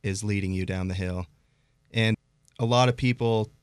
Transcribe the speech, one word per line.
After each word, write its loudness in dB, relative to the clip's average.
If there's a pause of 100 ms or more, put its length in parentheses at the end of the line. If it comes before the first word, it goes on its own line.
is -6
leading -2
you -2
down -4
the -4
hill. -6 (680)
And 2 (420)
a 0
lot 4
of 0
people 0 (120)